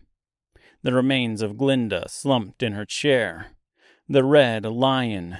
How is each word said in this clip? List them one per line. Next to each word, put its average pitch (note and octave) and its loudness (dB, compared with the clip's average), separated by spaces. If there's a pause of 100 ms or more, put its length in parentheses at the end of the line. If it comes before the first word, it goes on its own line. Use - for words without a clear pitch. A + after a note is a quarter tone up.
(800)
The B2+ -2
remains B2+ 0
of G#2+ -6
Glinda A#2+ 0
slumped B2 -2
in G#2+ -4
her G#2 -8
chair, A2 -2 (560)
the C3+ 4
red B2+ 4
lion A2+ -2